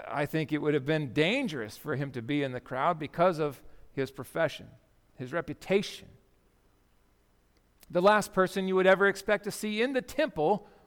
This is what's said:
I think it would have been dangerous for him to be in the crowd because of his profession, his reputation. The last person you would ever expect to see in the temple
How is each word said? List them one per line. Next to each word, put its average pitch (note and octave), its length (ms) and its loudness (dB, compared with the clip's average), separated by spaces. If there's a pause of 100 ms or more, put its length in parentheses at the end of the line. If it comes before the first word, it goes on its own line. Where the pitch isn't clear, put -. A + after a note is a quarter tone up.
I D3 180 -4
think D#3 260 -4
it D3+ 80 0
would D3 140 0
have C3+ 140 -2
been D3+ 260 -2
dangerous D#3 640 -2
for D3 180 -6
him C#3+ 180 -4
to B2 100 -8
be C#3+ 180 -2
in C3+ 100 -2
the B2 80 -8
crowd D3 380 -2
because E3+ 400 0
of D3 240 -4 (300)
his C3+ 180 -4
profession, - 560 -4 (480)
his B2+ 180 -12
reputation. E3+ 760 -2 (1800)
The F3 100 0
last G3+ 320 4
person F#3+ 340 2
you F#3 80 0
would F#3 120 6
ever F#3+ 200 6
expect F#3+ 360 0
to G3+ 80 -6
see G#3+ 320 -2
in C#4 100 -2
the B3+ 80 0
temple G#3 680 0 (200)